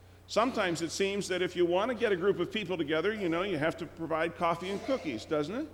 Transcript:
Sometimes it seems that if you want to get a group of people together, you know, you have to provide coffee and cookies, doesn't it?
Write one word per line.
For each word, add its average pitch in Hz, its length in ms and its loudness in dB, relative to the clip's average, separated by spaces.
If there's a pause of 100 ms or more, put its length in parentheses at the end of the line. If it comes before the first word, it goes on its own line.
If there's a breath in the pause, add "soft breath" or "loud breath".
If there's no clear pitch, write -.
(280 loud breath)
Sometimes 196 540 2
it 160 100 -2
seems 196 360 0
that 180 140 0
if 180 140 -2
you 175 100 4
want 185 260 2
to 240 40 0
get 214 160 2
a 196 40 4
group 170 240 2
of 175 120 -2
people 185 260 -4
together, 160 360 2
you 202 160 -2
know, 170 140 2
you 196 140 -2
have 156 200 0
to 170 80 -8
provide 160 520 -2
coffee 175 320 0
and 202 160 -4
cookies, 151 400 -2
doesn't 151 280 0
it? 285 200 -4